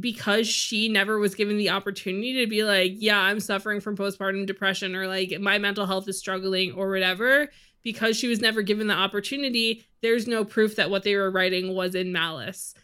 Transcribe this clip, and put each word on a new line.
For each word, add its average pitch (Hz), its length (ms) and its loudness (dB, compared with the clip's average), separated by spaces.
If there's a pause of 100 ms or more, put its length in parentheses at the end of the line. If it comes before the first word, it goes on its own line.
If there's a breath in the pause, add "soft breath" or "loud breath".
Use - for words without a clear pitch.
because 220 480 0
she 220 400 0
never 208 320 2
was 202 160 0
given 208 200 0
the 202 140 2
opportunity 202 760 -2
to 220 60 0
be 214 140 2
like, 190 320 4
"Yeah, 214 240 4
I'm 202 180 2
suffering 208 420 -2
from 208 160 -6
postpartum 196 500 -2
depression," 190 500 -2
or, 190 100 -4
like, 190 340 -4
"My 202 180 2
mental 202 280 -2
health 190 220 -2
is 185 100 -6
struggling," 190 540 -2
or 190 180 -4
whatever, 202 580 2 (360 soft breath)
because 220 320 0
she 247 100 -2
was 233 140 0
never 226 220 2
given 208 260 0
the 202 60 2
opportunity, 226 880 -2 (180)
there's 226 240 2
no 226 180 0
proof 214 300 2
that 190 160 2
what 196 140 0
they 202 100 2
were 196 160 2
writing 185 440 0
was 185 200 -2
in 180 160 -2
malice. 160 720 -6